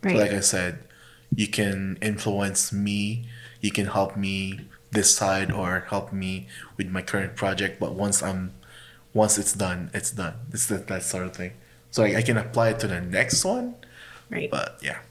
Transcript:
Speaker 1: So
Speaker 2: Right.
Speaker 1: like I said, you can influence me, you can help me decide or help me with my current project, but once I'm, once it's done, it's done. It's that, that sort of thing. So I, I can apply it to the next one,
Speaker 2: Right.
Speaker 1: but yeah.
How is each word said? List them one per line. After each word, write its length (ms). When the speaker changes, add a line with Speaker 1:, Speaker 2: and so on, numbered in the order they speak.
Speaker 1:
So 60
Speaker 2:
Right. 80
Speaker 1:
like 160
I 80
said, 380
you 100
can 540
influence 720
me, 560
you 100
can 160
help 300
me 440
decide 600
or 380
help 240
me 340
with 120
my 120
current 340
project, 460
but 140
once 280
I'm, 300
once 240
it's 160
done, 400
it's 160
done. 240
It's 140
that, 220
that 140
sort 220
of 100
thing. 180
So 140
I, 120
I 60
can 140
apply 340
it 100
to 80
the 120
next 440
one, 300
Speaker 2:
Right. 220
Speaker 1:
but 320
yeah. 160